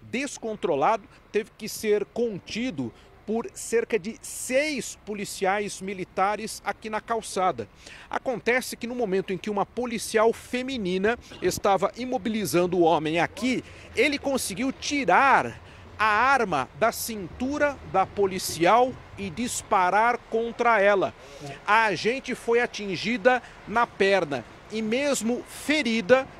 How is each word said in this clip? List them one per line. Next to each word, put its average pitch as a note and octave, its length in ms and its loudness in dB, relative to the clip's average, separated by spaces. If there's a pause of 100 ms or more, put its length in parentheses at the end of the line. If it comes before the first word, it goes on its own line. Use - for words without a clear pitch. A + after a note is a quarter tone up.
Descontrolado, G#3 1000 -2 (280)
teve G#3 240 -4
que G#3+ 140 -12
ser G#3 360 0
contido G#3 840 -4 (360)
por A3+ 260 -2
cerca A3+ 460 -2
de G3+ 220 -8
seis C#4 840 -4
policiais G3+ 760 -4
militares G3 840 -4
aqui G#3+ 260 -6
na G#3+ 120 -4
calçada. F#3 680 -2 (420)
Acontece - 680 -2
que A#3 100 -8
no A#3+ 80 -8
momento F#3+ 380 -2
em F3 40 -4
que G#3+ 120 -8
uma G3+ 160 0
policial A#3 680 0
feminina A#3 880 -2 (220)
estava F#3+ 560 2
imobilizando G3 800 0
o E3+ 60 6
homem D#3+ 360 2
aqui, A3 460 0 (320)
ele C#4 200 2
conseguiu C4 540 -2
tirar A3 880 2 (400)
a G#3+ 60 2
arma G#3+ 640 2 (100)
da A3 140 2
cintura C4 840 -4 (160)
da F#3 140 2
policial F#3+ 880 2 (240)
e G3 120 -8
disparar G#3 880 2 (120)
contra A#3 500 2
ela. G3 340 4 (520)
A A3 200 6
agente A3+ 480 -2
foi A#3 280 2
atingida G#3 840 0 (240)
na A#3 180 2
perna F3 600 2 (260)
e A3 100 -4
mesmo A#3+ 680 0
ferida A#3+ 760 2 (140)